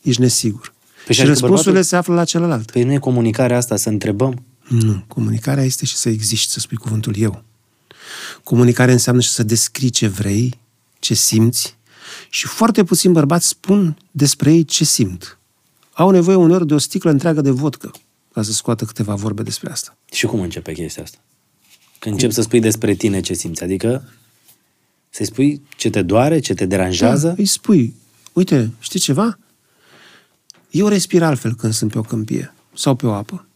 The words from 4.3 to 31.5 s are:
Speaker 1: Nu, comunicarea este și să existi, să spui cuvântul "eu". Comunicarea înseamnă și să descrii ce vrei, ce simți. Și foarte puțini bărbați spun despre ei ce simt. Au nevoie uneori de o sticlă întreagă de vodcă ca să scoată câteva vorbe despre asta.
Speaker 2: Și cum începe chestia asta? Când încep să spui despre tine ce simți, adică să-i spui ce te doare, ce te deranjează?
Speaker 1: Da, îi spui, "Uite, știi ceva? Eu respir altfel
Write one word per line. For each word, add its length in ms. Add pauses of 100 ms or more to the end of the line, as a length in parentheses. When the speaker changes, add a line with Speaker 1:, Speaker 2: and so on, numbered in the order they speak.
Speaker 1:
Nu, 380
comunicarea 580
este 220
și 100
să 120
existi, 440
să 80
spui 160
cuvântul 400
"eu". 260 (1000)
Comunicarea 520
înseamnă 280
și 60
să 140
descrii 480
ce 180
vrei, 500 (400)
ce 160
simți. 600 (520)
Și 180
foarte 380
puțini 280
bărbați 360
spun 480 (140)
despre 420
ei 120
ce 200
simt. 540 (540)
Au 180
nevoie 260
uneori 300
de 80
o 40
sticlă 320
întreagă 300
de 100
vodcă 400 (420)
ca 100
să 100
scoată 320
câteva 300
vorbe 280
despre 280
asta. 260 (160)
Speaker 2:
Și 140
cum 140
începe 320
chestia 300
asta? 160 (800)
Când 160
încep 160
să 120
spui 180
despre 340
tine 260
ce 140
simți, 280
adică 460 (1000)
să-i 160
spui 360 (140)
ce 140
te 120
doare, 360
ce 160
te 120
deranjează? 600
Speaker 1:
Da, 100
îi 100
spui, 480 (380)
"Uite, 460
știi 220
ceva? 380 (1300)
Eu 180
respir 340
altfel 320